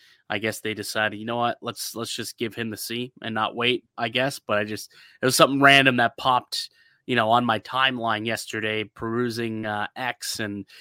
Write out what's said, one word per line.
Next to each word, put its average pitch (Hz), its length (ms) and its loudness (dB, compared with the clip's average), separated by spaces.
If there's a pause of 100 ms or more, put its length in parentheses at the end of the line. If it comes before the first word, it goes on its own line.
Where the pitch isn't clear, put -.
(280)
I 104 100 -2
guess 107 220 -4
they 107 140 -4
decided, 107 440 -2
"You 107 60 -10
know 117 120 -4
what? 120 260 0
Let's, - 320 -8
let's 113 200 -6
just - 220 -10
give 113 180 -6
him 113 140 -6
the 107 80 -8
C 120 360 -8 (100)
and 113 120 -8
not 110 220 -2
wait," 120 280 0 (120)
I 117 140 -4
guess. 127 280 -2
But 104 200 -2
I 107 60 0
just, 107 280 -10 (300)
it - 20 0
was 127 120 2
something 139 260 6
random 139 360 8
that 117 200 2
popped, - 520 -2 (360)
you 127 80 -2
know, 110 160 4
on 120 140 6
my 110 160 0
timeline 117 680 0
yesterday, 107 580 -4
perusing, 113 800 -4
uh, 104 220 -4 (100)
X - 440 -6
and, 101 260 -6 (140)